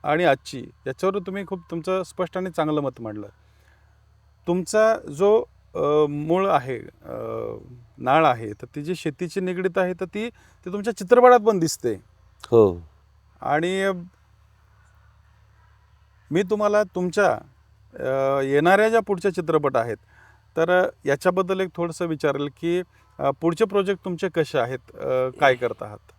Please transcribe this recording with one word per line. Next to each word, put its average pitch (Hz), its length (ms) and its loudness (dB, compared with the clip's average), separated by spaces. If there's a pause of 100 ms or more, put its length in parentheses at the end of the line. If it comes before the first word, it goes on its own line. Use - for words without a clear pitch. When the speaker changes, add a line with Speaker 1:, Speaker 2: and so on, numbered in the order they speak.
Speaker 1:
आणि 165 200 0
आजची 135 400 0 (240)
याच्यावर 190 320 -2
तुम्ही 190 280 -10
खूप 190 120 -8 (120)
तुमचं 180 320 -4
स्पष्ट - 340 -8
आणि 185 180 -6
चांगलं 151 260 -2
मत 139 180 -4
मांडलं. 104 280 -12 (1200)
तुमचा 214 480 2
जो, 202 460 2 (320)
अ, 147 340 2
मूळ 156 380 0
आहे, 135 320 0 (260)
अ, 123 100 -10 (840)
नाळ 135 280 4
आहे, 113 280 0
तर - 120 -16 (100)
ती 147 80 -10
जी 170 120 -6
शेतीची 165 440 -6
निगडीत 185 380 -4
आहे, 185 160 0
तर 185 120 -8
ती, 214 240 -8
ती - 420 -18
तुमच्या 208 260 -6
चित्रपटात 247 420 8
पण 208 200 2
दिसते. 139 340 -2 (580)
Speaker 2:
हो. 98 300 6 (600)
Speaker 1:
आणि, 170 400 -2
अ, 196 100 0 (2500)
मी 180 120 0
तुम्हाला 208 400 2
तुमच्या, 180 480 0 (640)
अ, 135 480 -2
येणाऱ्या 170 480 4
ज्या 226 100 2
पुढच्या 196 340 -2
चित्रपट 151 440 0
आहेत, 113 200 -2 (600)
तर, 180 260 2
अ, - 60 -2 (160)
याच्याबद्दल 180 540 0
एक 190 160 -4
थोडंसं 170 300 -6
विचारेल 143 440 -4 (120)
की, 170 200 -2 (380)
अ, 139 120 0 (100)
पुढचे 170 240 0
प्रोजेक्ट 196 400 -2
तुमचे 180 240 -4
कसे 151 300 -2
आहेत, 123 360 -6
अ, 131 340 -2 (100)
काय 135 160 4
करत 120 280 -4
आहात? 104 360 -18